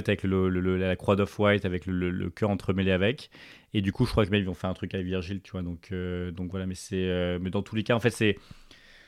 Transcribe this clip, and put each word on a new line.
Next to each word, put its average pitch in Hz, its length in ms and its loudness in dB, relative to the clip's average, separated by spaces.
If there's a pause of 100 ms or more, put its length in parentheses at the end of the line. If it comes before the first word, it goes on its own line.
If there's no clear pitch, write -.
avec 104 180 2
le, 92 260 4
le, 92 100 0
le, 92 160 2
la 92 180 2
croix 101 220 2
d'Off-White, 101 480 2
avec 90 220 -2
le, 95 80 -2
le, 90 160 0
le 95 180 -4
cœur 104 220 -2
entremêlé 95 420 0
avec. 98 380 0 (420)
Et 110 80 2
du 98 120 0
coup, 127 120 2
je 117 60 0
crois 110 160 2
que 90 40 -2
même 104 120 2
ils 95 40 -2
vont 90 80 -4
faire - 140 -4
un 92 60 -2
truc - 200 -8
avec 95 120 -2
Virgile, 92 340 -4
tu - 120 -20
vois. 92 100 -6
Donc, 85 280 -8
euh, 90 400 -4
donc 87 200 -8
voilà, 95 160 -4
mais 92 100 -6
c'est, 92 320 -2
euh, 90 320 0
mais 92 80 -2
dans 98 140 -2
tous - 120 -8
les 110 80 0
cas, 120 140 2
en 113 40 0
fait, 120 100 2
c'est, 104 260 2 (720)